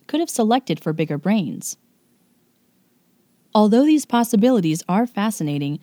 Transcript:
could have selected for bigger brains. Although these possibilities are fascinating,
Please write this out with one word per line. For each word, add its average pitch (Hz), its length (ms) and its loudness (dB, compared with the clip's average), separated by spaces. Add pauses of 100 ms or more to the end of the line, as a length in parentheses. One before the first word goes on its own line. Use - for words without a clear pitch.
could 302 140 -2
have 339 100 -4
selected 226 480 0
for 160 140 -4
bigger 156 260 -4
brains. 185 580 -4 (1800)
Although 214 300 4
these 302 220 2
possibilities 226 800 0
are 208 180 0
fascinating, 151 760 -4